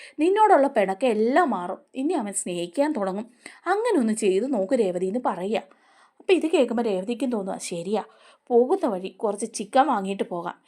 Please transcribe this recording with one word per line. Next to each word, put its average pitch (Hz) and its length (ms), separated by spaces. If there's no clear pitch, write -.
നിന്നോടുള്ള 370 480
പിണക്കം 208 420
എല്ലാം 240 400
മാറും, 180 300
ഇനി 302 200
അവൻ 208 180
സ്നേഹിക്കാൻ 175 580
തുടങ്ങും. 202 360
അങ്ങനെ 415 340
ഒന്ന് 220 180
ചെയ്ത് 202 360
നോക്ക് 196 260
രേവതി" 185 320
എന്ന് 240 140
പറയുക. 196 360
അപ്പോൾ - 160
ഇത് 320 140
കേൾക്കുമ്പോൾ 240 380
രേവതിക്കും 220 440
തോന്നുക, 190 320
"ശരിയാ, - 420
പോകുന്ന 254 380
വഴി 190 220
കുറച്ച് 208 440
ചിക്കൻ 262 340
വാങ്ങിയിട്ട് 196 420
പോകാം, 175 260